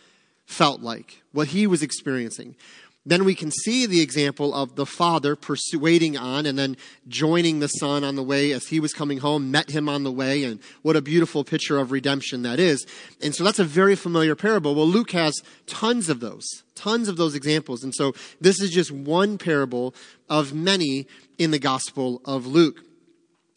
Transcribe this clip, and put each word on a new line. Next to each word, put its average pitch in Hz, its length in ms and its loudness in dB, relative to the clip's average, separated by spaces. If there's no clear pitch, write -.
felt 147 360 0
like, 113 400 -12
what 147 180 0
he 202 180 2
was 170 160 2
experiencing. 127 720 -6
Then 175 200 4
we 190 100 4
can 151 160 -6
see 247 340 0
the 185 140 2
example 143 540 0
of 139 240 -4
the 139 80 -2
father 151 500 0
persuading 160 800 0
on 131 300 -4
and 135 120 -2
then 135 200 -2
joining 156 540 2
the 147 80 0
son 143 380 -2
on 139 100 -4
the 135 80 -4
way 139 300 2
as 123 140 -6
he 160 120 -2
was 151 140 -2
coming 143 240 -4
home, 143 340 -2
met 151 200 0
him 151 180 -2
on 143 140 -2
the 135 80 -4
way, 135 340 -2
and 113 160 -6
what 156 120 4
a 151 60 2
beautiful 151 420 2
picture 151 340 -2
of 131 140 -2
redemption 135 520 -2
that 120 180 -2
is. 156 260 2
And 147 140 -2
so - 80 -2
that's 214 160 4
a 185 60 4
very 190 320 4
familiar 160 400 0
parable. 190 360 0
Well, 151 140 4
Luke 214 240 2
has 160 220 2
tons 226 420 -2
of 131 140 -2
those, 104 240 -12
tons 220 340 -2
of 175 80 -4
those 160 180 2
examples. 143 480 -2
And 135 100 -8
so 139 200 0
this 180 220 4
is 196 100 -2
just 160 180 2
one 165 480 0
parable 127 560 -2
of 151 240 0
many 156 520 0
in 165 140 2
the 151 80 2
Gospel 131 640 -2
of 135 240 -6
Luke. 151 380 4